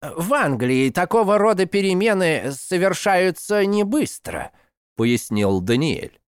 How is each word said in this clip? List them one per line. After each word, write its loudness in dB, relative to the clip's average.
«В -6
Англии 0
такого 2
рода 2
перемены 0
совершаются 0
не 0
быстро», -4
пояснил 0
Даниэль. -2